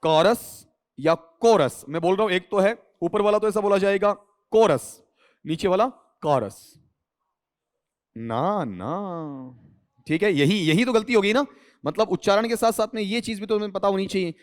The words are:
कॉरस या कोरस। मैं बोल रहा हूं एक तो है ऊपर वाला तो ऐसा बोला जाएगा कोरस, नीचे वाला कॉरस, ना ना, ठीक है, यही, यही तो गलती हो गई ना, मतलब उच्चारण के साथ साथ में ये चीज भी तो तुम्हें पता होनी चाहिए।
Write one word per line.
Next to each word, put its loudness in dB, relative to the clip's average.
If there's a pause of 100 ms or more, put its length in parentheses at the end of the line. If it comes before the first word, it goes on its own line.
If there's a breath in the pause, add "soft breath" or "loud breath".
कॉरस 4 (580)
या 2
कोरस। 2
मैं -6
बोल 2
रहा 0
हूं 0
एक -2
तो 0
है 2 (280)
ऊपर -2
वाला 2
तो -2
ऐसा -2
बोला 2
जाएगा 2 (400)
कोरस, 4 (600)
नीचे -4
वाला 2 (340)
कॉरस, -2 (1600)
ना -4
ना, -8 (1120)
ठीक -2
है, 2
यही, 2
यही 2
तो -2
गलती 0
हो 4
गई 2
ना, 2 (380 soft breath)
मतलब -2
उच्चारण 0
के -2
साथ 0
साथ -4
में -6
ये -4
चीज -8
भी -10
तो -2
तुम्हें -4
पता -4
होनी 0
चाहिए। -4